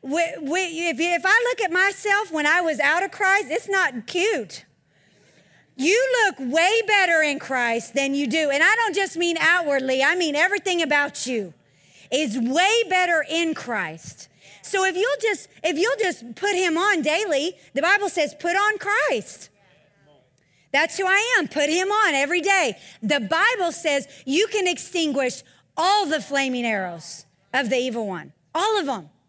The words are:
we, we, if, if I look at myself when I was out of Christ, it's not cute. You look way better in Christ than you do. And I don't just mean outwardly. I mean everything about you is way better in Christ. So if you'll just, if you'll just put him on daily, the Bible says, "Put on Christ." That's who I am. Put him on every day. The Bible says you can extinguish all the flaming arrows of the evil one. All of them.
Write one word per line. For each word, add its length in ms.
we, 200
we, 460
if, 120
if 240
I 260
look 120
at 100
myself 580
when 160
I 140
was 180
out 240
of 80
Christ, 380
it's 200
not 380
cute. 580
You 380
look 140
way 480
better 360
in 160
Christ 560
than 200
you 120
do. 240
And 120
I 140
don't 180
just 220
mean 240
outwardly. 600
I 120
mean 220
everything 460
about 440
you 280
is 260
way 500
better 400
in 260
Christ. 760
So 200
if 100
you'll 260
just, 280
if 120
you'll 220
just 380
put 180
him 240
on 240
daily, 540
the 80
Bible 260
says, 300
"Put 160
on 240
Christ." 720
That's 240
who 80
I 340
am. 100
Put 200
him 220
on 240
every 260
day. 380
The 180
Bible 520
says 340
you 220
can 220
extinguish 760
all 300
the 140
flaming 440
arrows 640
of 180
the 60
evil 300
one. 260
All 240
of 80
them. 240